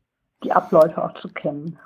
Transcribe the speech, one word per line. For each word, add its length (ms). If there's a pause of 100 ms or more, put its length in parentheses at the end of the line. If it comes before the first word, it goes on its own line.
(440)
die 80
Abläufe 500
auch 200
zu 80
kennen. 560